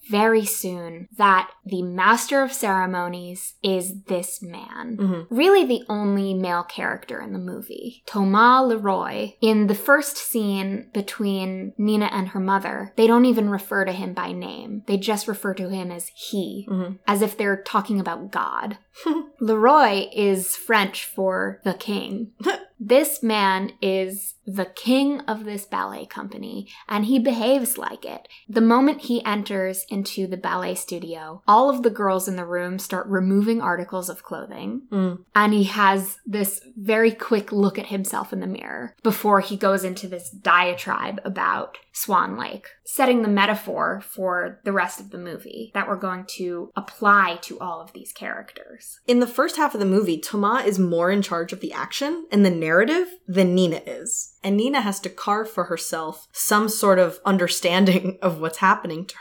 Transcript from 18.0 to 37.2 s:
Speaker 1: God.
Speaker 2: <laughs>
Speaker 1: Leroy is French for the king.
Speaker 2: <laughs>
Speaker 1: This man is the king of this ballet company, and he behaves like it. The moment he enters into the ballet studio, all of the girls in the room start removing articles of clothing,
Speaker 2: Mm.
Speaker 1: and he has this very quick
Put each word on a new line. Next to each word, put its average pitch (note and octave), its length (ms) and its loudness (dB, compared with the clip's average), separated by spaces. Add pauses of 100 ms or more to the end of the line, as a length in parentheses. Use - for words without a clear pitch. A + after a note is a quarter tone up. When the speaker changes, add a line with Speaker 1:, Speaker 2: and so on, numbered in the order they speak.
Speaker 1:
God. C2+ 460 -4 (280)
Speaker 2:
<laughs> D#4 120 0 (220)
Speaker 1:
Leroy A3 680 6 (100)
is G3 400 0
French G3+ 500 0
for F#3+ 580 -4
the F#3 120 -2
king. G3+ 560 -8 (120)
Speaker 2:
<laughs> F#4 80 0 (280)
Speaker 1:
This B3 440 4
man G3+ 480 0 (100)
is F#3+ 540 -4 (100)
the F#3+ 200 -4
king C4+ 560 0
of A3 240 -6
this G#3 200 -8
ballet F#3+ 400 -6
company, G3+ 640 -12 (200)
and G#3+ 180 0
he C4 120 4
behaves A#3+ 580 2
like - 300 -10
it. - 220 -14 (200)
The A3 140 2
moment C4 400 6
he A#3+ 240 -4
enters G3 640 -4
into G3 380 -4
the F#3 100 -6
ballet F#3 380 -4
studio, E3 720 -12
all A#3+ 240 8
of B3+ 100 -2
the A#3+ 80 4
girls G3 380 0
in F#3+ 80 -4
the F3+ 100 -6
room F3+ 320 -4
start F#3+ 300 -6
removing G3+ 560 2
articles F3+ 460 -2
of E3+ 120 -12
clothing, G#3+ 680 -10
Speaker 2:
Mm. F#3 320 -2 (100)
Speaker 1:
and G#3 200 4
he G#3 100 4
has F#3+ 600 2
this G3+ 380 -4 (160)
very A3 340 4
quick A3 400 -2